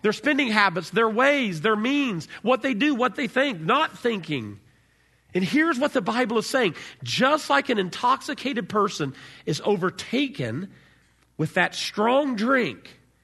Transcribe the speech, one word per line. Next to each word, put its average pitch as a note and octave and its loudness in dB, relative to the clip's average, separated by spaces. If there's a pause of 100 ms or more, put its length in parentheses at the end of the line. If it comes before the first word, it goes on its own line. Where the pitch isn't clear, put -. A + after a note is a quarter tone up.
their G#3+ 2
spending C#4+ 2
habits, F#3+ 2
their A3+ 2
ways, A#3 2
their G#3+ 2
means, A#3+ -2 (160)
what B3 0
they C4+ 0
do, C4+ 0
what B3 0
they C#4+ -4
think, B3+ 0
not B3 0
thinking. D3 -4 (760)
And F#3 0
here's D4 2
what C#4+ 0
the B3+ 0
Bible A3+ 0
is G#3 0
saying. A3+ 0 (300)
Just C4 2
like C#4 2
an A3+ 0
intoxicated B3 -2
person G3 0 (320)
is D#3 -2
overtaken F#3 -2 (680)
with D#3 -2
that F3 2
strong B3+ 0
drink, A3 -2 (260)